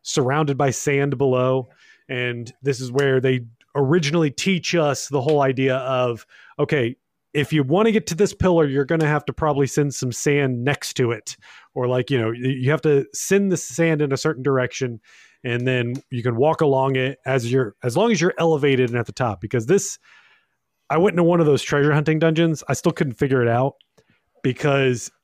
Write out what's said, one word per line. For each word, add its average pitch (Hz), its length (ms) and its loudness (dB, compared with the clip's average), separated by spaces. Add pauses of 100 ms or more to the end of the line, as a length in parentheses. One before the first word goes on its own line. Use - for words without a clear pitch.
surrounded 143 560 -2
by 143 120 2
sand 139 480 -2
below. 127 500 0 (400)
And 123 440 -6 (100)
this 131 180 -2
is 127 100 -8
where 131 300 2
they 131 220 0 (340)
originally 147 560 2
teach 185 420 -2
us 147 340 0
the 139 120 -2
whole 147 220 2
idea 131 340 2
of, 127 500 -2 (320)
okay, 139 380 0 (360)
if 147 200 -2
you 151 100 2
wanna 190 300 2
get 208 160 0
to 160 80 -4
this 202 180 0
pillar, 170 320 4
you're 139 180 0
gonna 160 220 0
have 147 200 0
to 135 60 -6
probably 143 340 0
send 143 280 -2
some 127 160 -4
sand 131 540 0
next - 300 -4
to 117 180 0
it. - 240 -10 (380)
Or, 127 120 -2
like, 127 240 -2
you 135 80 2
know, 110 120 0
y-, 120 80 -8 (200)
you 127 140 0
have 156 100 0
to 143 300 2
send 196 400 0
the 165 40 0
sand 160 460 -2
in 139 100 -2
a 135 40 -2
certain 156 260 -4
direction. 127 580 -2 (440)
And 120 240 -2
then 123 260 0 (160)
you 117 140 -8
can 123 100 -2
walk 147 260 0
along 135 360 2
it 131 280 -2
as 123 280 -2
you're, 127 320 0
as 123 120 -2
long 226 140 2
as 175 100 0
you're 175 180 0
elevated 139 520 2
and 120 80 -2
at 113 80 -4
the - 60 -12
top. 110 280 -4
Because 113 260 -4
this, - 320 0 (920)
I 151 80 2
went 185 160 2
into 175 80 2
one 170 160 4
of 165 80 4
those 139 160 4
treasure 147 300 2
hunting 151 260 2
dungeons. 160 480 2
I 139 60 -4
still - 200 0
couldn't 139 220 -4
figure 135 280 2
it 117 60 2
out 127 260 0 (680)
because 135 680 0 (120)